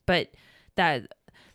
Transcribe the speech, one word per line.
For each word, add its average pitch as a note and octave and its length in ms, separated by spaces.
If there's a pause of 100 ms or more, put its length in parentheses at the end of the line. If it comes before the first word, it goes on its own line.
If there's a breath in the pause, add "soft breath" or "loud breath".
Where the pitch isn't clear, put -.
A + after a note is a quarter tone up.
But F3+ 260 (440 loud breath)
that, D#3 380 (420 loud breath)